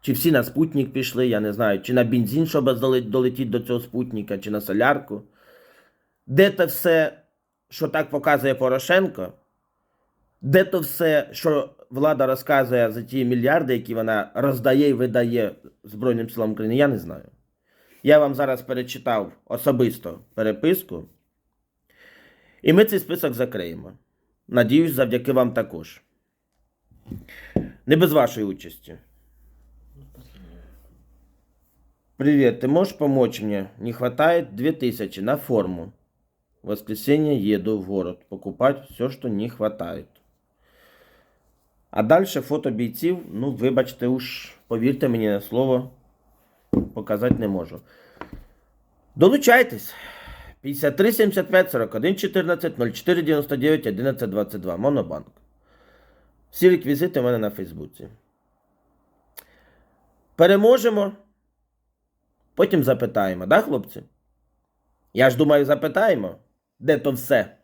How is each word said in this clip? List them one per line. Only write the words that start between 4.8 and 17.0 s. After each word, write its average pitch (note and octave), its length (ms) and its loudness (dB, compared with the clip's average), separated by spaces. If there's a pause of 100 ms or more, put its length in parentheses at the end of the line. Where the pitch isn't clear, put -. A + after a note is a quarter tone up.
Де F#3+ 240 4
те F#3+ 140 0
все, E3 580 0 (460)
що - 200 -6
так D#3 220 -4
показує C#3 440 0
Порошенко? C3 760 -2 (1080)
Де F#3 240 4
то F#3 160 -2
все, D3+ 520 0
що D3+ 420 -2 (160)
влада C3+ 360 0
розказує B2+ 640 2
за A2+ 120 -10
ті C3 220 -4
мільярди, B2+ 480 2
які A#2+ 220 -4
вона A2 400 -2
роздає C3+ 540 2
і C#3 40 4
видає A#2+ 640 0 (300)
Збройним A2+ 460 -4
силам A2 220 -4
України, A2 240 -4
я C#3+ 120 4
не A#2+ 100 -2
знаю. E2 260 -14 (800)